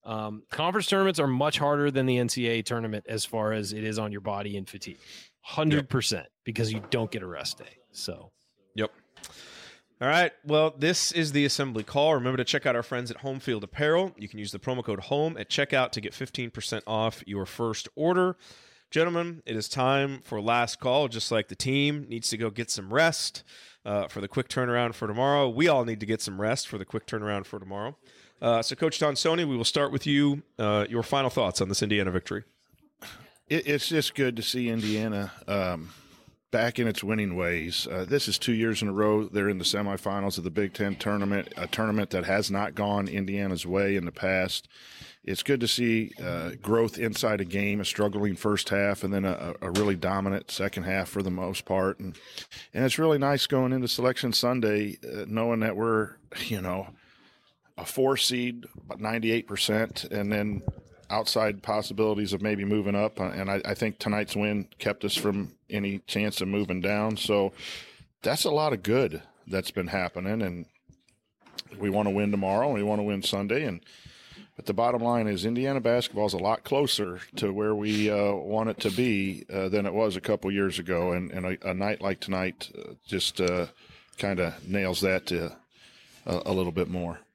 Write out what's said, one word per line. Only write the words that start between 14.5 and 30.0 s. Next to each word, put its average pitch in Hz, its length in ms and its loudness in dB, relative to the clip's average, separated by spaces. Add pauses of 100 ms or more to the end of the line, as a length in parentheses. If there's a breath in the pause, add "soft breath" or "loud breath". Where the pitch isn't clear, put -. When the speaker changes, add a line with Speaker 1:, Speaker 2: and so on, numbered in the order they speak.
Speaker 1:
the 101 80 -10
promo 127 240 -4
code 104 160 -4
home 151 380 -2
at 104 120 -10
checkout 139 440 2
to 117 80 -6
get 104 120 -8
fifteen 123 380 -8
percent 110 380 -8
off 110 360 0
your 98 220 -4
first - 480 -4
order. 180 420 2 (540 loud breath)
Gentlemen, 170 560 0
it 120 80 -6
is 107 140 -4
time 139 560 0
for 110 160 -6
last 117 400 0
call. 131 260 2
Just 113 240 -4
like 113 160 0
the - 80 -12
team 143 540 0
needs 117 220 -6
to 113 60 -4
go 110 140 -2
get 110 200 -8
some 98 220 -6
rest, 156 520 0 (400 loud breath)
uh, 104 240 0
for - 120 -8
the 101 80 -6
quick - 200 -2
turnaround 120 460 0
for 113 120 -6
tomorrow, 135 420 2
we 123 200 2
all 135 160 4
need 113 160 -4
to 107 60 -6
get 110 140 0
some 98 200 -6
rest 110 280 0
for 107 100 -8
the 95 60 -6
quick - 220 -8
turnaround 104 400 -4
for 104 140 -12
tomorrow. 101 360 -8 (460 soft breath)
Uh, 113 180 4
so, 113 140 -2
Coach 156 240 0
Tonsoni, 160 500 2
we 131 80 0
will 117 80 0
start 143 280 2
with 135 120 -2